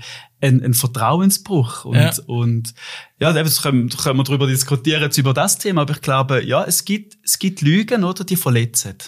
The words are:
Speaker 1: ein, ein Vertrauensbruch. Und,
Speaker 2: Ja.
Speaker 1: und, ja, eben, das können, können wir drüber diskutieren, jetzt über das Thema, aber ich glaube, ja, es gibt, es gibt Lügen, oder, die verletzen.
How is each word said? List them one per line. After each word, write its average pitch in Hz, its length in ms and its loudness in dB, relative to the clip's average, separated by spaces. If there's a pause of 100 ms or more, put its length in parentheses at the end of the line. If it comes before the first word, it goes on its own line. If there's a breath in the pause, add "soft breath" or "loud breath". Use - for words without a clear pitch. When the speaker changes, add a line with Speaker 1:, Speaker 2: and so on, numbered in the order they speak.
(420 loud breath)
Speaker 1:
ein, 131 220 4
ein 127 100 2
Vertrauensbruch. 135 1120 0
Und, 123 100 0
Speaker 2:
Ja. 156 180 4 (120)
Speaker 1:
und, 117 480 -2 (460 loud breath)
ja, 156 120 2
eben, 156 120 2
das 156 180 0
können, 127 280 2
können 135 280 -2
wir 139 60 4
drüber 135 240 0
diskutieren, 139 560 0
jetzt 147 140 -2
über 135 160 2
das 185 240 0
Thema, 185 240 0
aber 147 120 0
ich - 80 -10
glaube, 135 420 0
ja, 135 200 0
es - 220 -2
gibt, 208 380 -6
es - 160 -2
gibt 190 220 -4
Lügen, 202 420 2
oder, 185 200 -4
die 180 120 -4
verletzen. 113 600 -2 (120)